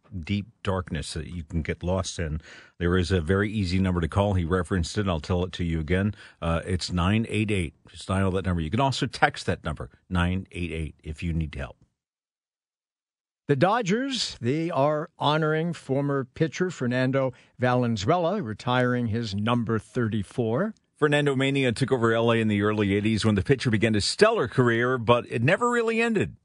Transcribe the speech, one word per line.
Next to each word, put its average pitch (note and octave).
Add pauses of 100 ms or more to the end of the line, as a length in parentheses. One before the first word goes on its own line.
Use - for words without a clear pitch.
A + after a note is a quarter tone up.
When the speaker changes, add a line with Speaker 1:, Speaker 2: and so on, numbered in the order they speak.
(240)
Speaker 1:
deep G2+ (160)
darkness F2+
that D#2
you E2+
can D#2+
get -
lost F2+
in, D#2 (380)
there F2
is F#2
a F#2
very G2
easy F#2+
number F#2
to E2
call. G2+
He F2+
referenced F2+
it. G#2
I'll E2+
tell F2+
it F2+
to F2+
you E2
again. F#2 (260)
Uh, E2+
it's F#2
nine F#2+
eight G#2+
eight. F2+ (160)
Just -
dial F#2+
that F#2
number. F2
You D#2
can A2
also C3+
text -
that -
number, D2 (200)
nine F2+
eight F2
eight, D#2+
if D#2+
you E2+
need D#2
help. C2+ (1700)
Speaker 2:
The C#3+
Dodgers, A3
they D3+
are D3+
honoring D#3
former C#3
pitcher D#3+
Fernando B2+ (240)
Valenzuela, B2
retiring B2
his A2
number A2+
thirty-four. A#2 (200)
Speaker 1:
Fernando D3
Mania C3+
took B2
over A#2
L A#2
A A#2
in A2+
the G#2
early G#2
eighties G#2
when A2
the F#2+
pitcher C3+
began A2
his G2+
stellar G#3
career, B2
but A#2
it A#2+
never G#3
really A3+
ended. G3+